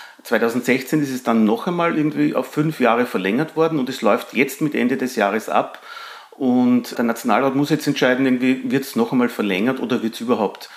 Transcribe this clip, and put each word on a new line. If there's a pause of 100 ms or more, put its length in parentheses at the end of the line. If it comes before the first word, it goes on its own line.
(220)
Zweitausendsechzehn
ist
es
dann
noch
einmal
irgendwie
auf
fünf
Jahre
verlängert
worden
und
es
läuft
jetzt
mit
Ende
des
Jahres
ab. (480)
Und
der
Nationalrat
muss
jetzt
entscheiden,
irgendwie
wird's
noch
einmal
verlängert
oder
wird's
überhaupt